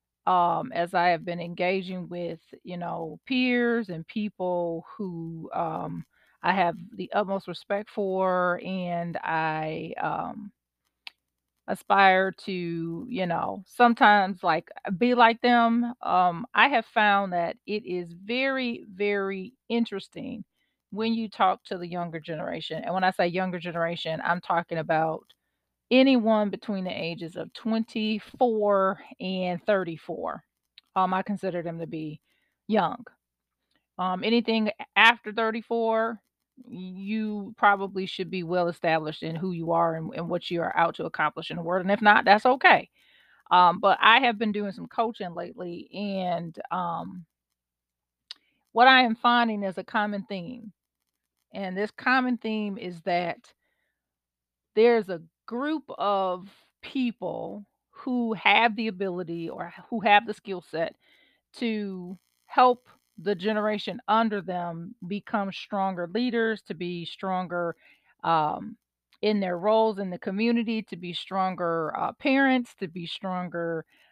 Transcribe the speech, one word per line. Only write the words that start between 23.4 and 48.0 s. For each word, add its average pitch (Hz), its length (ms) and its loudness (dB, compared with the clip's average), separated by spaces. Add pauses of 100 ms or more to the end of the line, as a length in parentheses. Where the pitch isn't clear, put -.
generation, 165 640 -4
I'm 175 180 0
talking 170 360 -2
about 160 460 0 (680)
anyone 226 600 6
between 190 320 -6
the 185 80 -6
ages 170 440 -8
of - 180 -10
twenty-four 214 1500 0 (200)
and 185 460 -4
thirty-four. 165 800 -2 (520)
Um, 185 200 2
I 190 80 -2
consider 180 400 -4
them 165 160 -8
to 165 80 -8
be 156 340 -10 (460)
young. 202 360 0 (960)
Um, 185 260 -2
anything 226 440 2
a-, - 180 -6 (100)
after 220 380 6
thirty-four, 226 880 -2 (480)
you 196 880 -6
probably 196 480 2
should 180 240 -8
be 185 140 -4
well 175 240 2
established 156 560 0
in 160 120 -6
who 180 160 -4
you 165 200 -4
are 165 240 2
and, 160 180 -8
and 165 160 -6
what 175 220 -4
you 170 100 -2
are - 160 -4
out 170 200 2
to 170 80 -6
accomplish 156 440 -4
in 160 80 -8
the 175 60 -6
world, 180 180 -2
and 185 100 0
if 208 120 0
not, 208 200 8
that's 208 220 6
okay. 262 420 6 (640)
Um, 180 300 6
but 196 200 4
I 226 200 8
have 240 180 2
been 214 140 0
doing 202 220 -4
some - 120 -14
coaching 220 480 -4
lately, 175 580 -10
and, 180 640 -4 (140)
um, 175 560 -6 (1500)